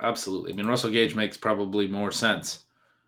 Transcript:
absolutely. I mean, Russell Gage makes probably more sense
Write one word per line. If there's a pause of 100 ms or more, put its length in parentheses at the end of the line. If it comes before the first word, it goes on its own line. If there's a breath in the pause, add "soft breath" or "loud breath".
absolutely.
I
mean,
Russell
Gage
makes
probably
more
sense (420)